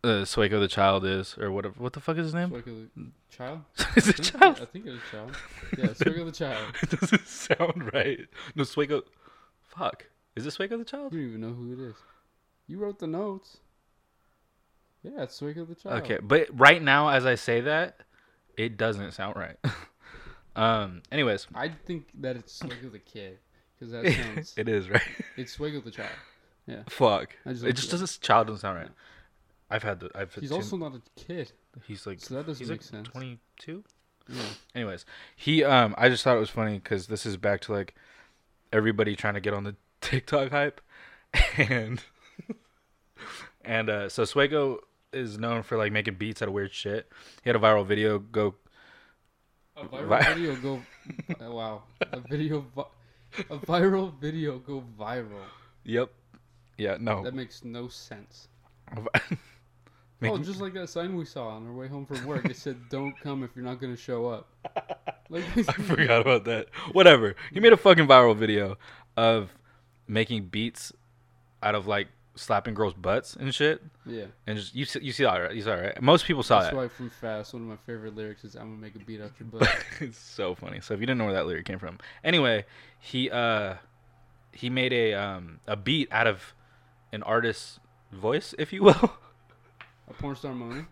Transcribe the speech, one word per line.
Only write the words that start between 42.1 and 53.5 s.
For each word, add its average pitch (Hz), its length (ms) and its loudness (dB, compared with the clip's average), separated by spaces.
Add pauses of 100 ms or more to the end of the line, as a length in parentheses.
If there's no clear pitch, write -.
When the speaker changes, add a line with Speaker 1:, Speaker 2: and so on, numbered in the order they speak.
Speaker 1:
<laughs> 226 60 -12 (1120)
and, 113 240 0
uh, 101 200 -2
so 120 140 0
Sueco 139 560 2 (320)
is 117 260 -6
known 117 260 -2
for, 117 140 -2
like, 104 140 2
making 104 240 0
beats 107 260 -6
out 104 80 -2
of 98 40 -4
weird 98 200 -4
shit. 104 360 -6 (340)
He 123 60 0
had 117 60 4
a 110 40 4
viral 107 260 8
video 104 340 2
go 104 360 0 (1200)
Speaker 2:
A - 80 -14
viral 139 220 -10
Speaker 1:
vi- - 260 4
Speaker 2:
video 160 240 -2
go, 131 240 -6 (580)
Speaker 1:
<laughs> 117 60 -14
Speaker 2:
uh, 117 60 -10
wow. 110 320 -8 (280)
A 127 80 -10
video 147 460 -4 (100)
vi-, - 760 -12
a 151 80 -10